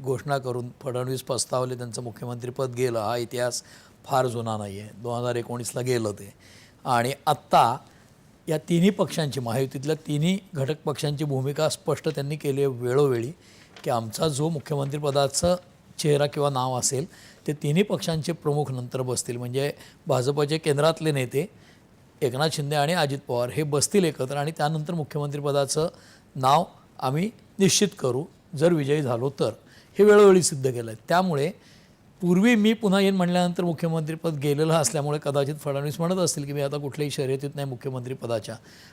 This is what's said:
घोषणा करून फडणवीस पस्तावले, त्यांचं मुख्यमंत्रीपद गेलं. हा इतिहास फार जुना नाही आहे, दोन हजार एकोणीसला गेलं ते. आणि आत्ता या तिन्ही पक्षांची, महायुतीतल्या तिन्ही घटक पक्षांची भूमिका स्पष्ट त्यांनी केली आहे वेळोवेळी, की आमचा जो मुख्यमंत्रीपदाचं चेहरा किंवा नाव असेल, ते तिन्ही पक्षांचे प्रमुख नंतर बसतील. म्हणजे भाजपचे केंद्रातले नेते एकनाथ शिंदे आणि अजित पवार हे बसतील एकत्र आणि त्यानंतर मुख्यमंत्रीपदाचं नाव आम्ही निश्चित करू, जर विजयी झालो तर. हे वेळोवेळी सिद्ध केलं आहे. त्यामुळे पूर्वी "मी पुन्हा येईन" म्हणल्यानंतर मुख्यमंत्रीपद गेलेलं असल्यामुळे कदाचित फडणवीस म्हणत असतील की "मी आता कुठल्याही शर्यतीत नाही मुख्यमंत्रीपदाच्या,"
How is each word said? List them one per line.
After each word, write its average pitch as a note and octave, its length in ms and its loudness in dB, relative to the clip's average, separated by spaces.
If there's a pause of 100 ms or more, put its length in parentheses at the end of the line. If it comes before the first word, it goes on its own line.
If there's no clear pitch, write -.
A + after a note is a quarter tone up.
घोषणा C3+ 360 -4
करून B2 320 -6 (120)
फडणवीस B2+ 400 -6
पस्तावले, B2+ 560 -4
त्यांचं A#2+ 260 -10
मुख्यमंत्रीपद B2 760 -8
गेलं. A#2+ 220 0
हा A2 180 -2
इतिहास B2 460 -4 (420)
फार C3 220 2
जुना A2+ 300 -4
नाही G2+ 220 -8
आहे, G#2+ 100 -14 (140)
दोन A#2+ 160 -4
हजार A#2+ 160 -2
एकोणीसला A#2+ 460 -6
गेलं A#2 300 0
ते. G2+ 220 -12 (520)
आणि B2 280 2 (140)
आत्ता C#3+ 500 4 (680)
या D#3 100 0
तिन्ही E3+ 320 4
पक्षांची, D#3 500 -2
महायुतीतल्या C3+ 560 -2 (120)
तिन्ही D#3+ 320 0 (140)
घटक C#3+ 220 -2 (100)
पक्षांची D3 380 -2
भूमिका C#3 460 0
स्पष्ट - 400 -4
त्यांनी C#3+ 260 -4
केली C#3 240 -2
आहे C#3 80 2
वेळोवेळी, B2 640 0 (520)
की D#3 60 -6
आमचा A#2 380 -2
जो D3+ 220 -2
मुख्यमंत्रीपदाचं C#3+ 1040 0 (420)
चेहरा D3 280 2
किंवा C#3+ 240 0
नाव B2+ 300 -2
असेल, C3 260 -2 (420)
ते D#3 60 -2
तिन्ही D3 300 2
पक्षांचे E3 480 -2
प्रमुख D3 400 -2
नंतर B2+ 300 -6
बसतील. B2 360 -4
म्हणजे B2+ 360 -4 (340)
भाजपचे C#3+ 500 0
केंद्रातले D#3 540 2
नेते C3+ 380 -2 (720)
एकनाथ C#3 300 0
शिंदे C#3+ 240 -4
आणि D3 180 2
अजित C#3+ 340 0
पवार B2 220 -2
हे C#3+ 140 -2
बसतील D3+ 400 2
एकत्र C#3+ 340 -2
आणि D3 200 -2
त्यानंतर D#3 360 -2
मुख्यमंत्रीपदाचं C#3+ 920 -2 (480)
नाव C#3 280 4 (360)
आम्ही D3+ 320 0 (280)
निश्चित F#3+ 280 4 (120)
करू, C3 240 0 (320)
जर D#3+ 180 4
विजयी D3 280 2
झालो A#2+ 280 -2
तर. C3+ 200 -2 (500)
हे G3 40 10
वेळोवेळी G#3 400 10
सिद्ध C3+ 280 0
केलं A#2 200 -6
आहे. A2 180 -14
त्यामुळे E3+ 420 2 (720)
पूर्वी F#3+ 340 6
"मी G#3+ 180 4
पुन्हा G3+ 260 2
येईन" G3 160 4
म्हणल्यानंतर F3+ 480 2
मुख्यमंत्रीपद D#3+ 680 -2
गेलेलं D3 400 2
असल्यामुळे D3 500 0
कदाचित C#3+ 320 0
फडणवीस C#3+ 440 -4
म्हणत F3 200 0
असतील D#3 260 0
की C#3+ 80 -8
"मी D3 80 -2
आता C#3 160 -2
कुठल्याही C#3+ 340 -4
शर्यतीत C3+ 440 -2
नाही C#3+ 120 -6
मुख्यमंत्रीपदाच्या," B2 880 -6 (380)